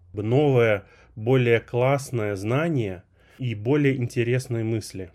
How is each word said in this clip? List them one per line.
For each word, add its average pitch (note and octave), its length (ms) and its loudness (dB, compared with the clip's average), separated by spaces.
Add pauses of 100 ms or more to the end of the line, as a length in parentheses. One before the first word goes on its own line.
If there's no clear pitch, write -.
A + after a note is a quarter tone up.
(140)
новое, A#2 720 2 (300)
более A#2 440 2
классное B2 760 -2
знание – A2+ 680 -2 (340)
и A#2+ 180 -6
более C3+ 400 2
интересные A#2+ 720 -2
мысли. G2+ 480 -6